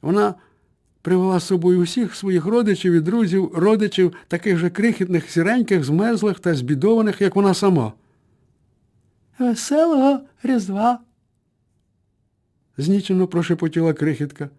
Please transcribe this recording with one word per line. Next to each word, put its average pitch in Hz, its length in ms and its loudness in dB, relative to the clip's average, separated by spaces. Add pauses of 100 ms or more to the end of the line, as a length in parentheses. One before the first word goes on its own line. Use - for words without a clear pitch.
Вона 196 340 0 (640)
привела 185 380 0
з 170 40 -6
собою 180 380 2
усіх 190 340 -2
своїх 180 300 -2
родичів 208 480 0
і 170 60 4
друзів, 185 560 0
родичів, 190 600 2 (120)
таких 175 300 -2
же 170 120 0
крихітних, 185 600 -2
сіреньких, 196 540 0
змерзлих 196 560 0
та 170 160 0
збідованих, 180 680 0
як 196 140 0
вона 196 180 4
сама. 170 400 0 (1500)
"Веселого 277 800 2 (240)
Різдва!" 226 560 0 (1800)
знічено 185 500 0
прошепотіла 165 680 -2
крихітка. 147 640 -4